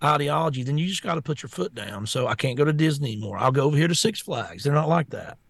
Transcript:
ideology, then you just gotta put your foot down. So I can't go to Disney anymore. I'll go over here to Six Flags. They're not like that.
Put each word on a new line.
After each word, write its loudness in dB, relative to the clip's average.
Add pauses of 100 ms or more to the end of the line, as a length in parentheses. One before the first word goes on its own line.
ideology, 2
then 0
you 0
just -4
gotta -2
put -6
your -14
foot -6
down. -8
So -2
I -2
can't -2
go 4
to 4
Disney 2
anymore. -6
I'll 4
go 2
over 2
here 4
to 2
Six 0
Flags. -8
They're 2
not 2
like 2
that. -12 (100)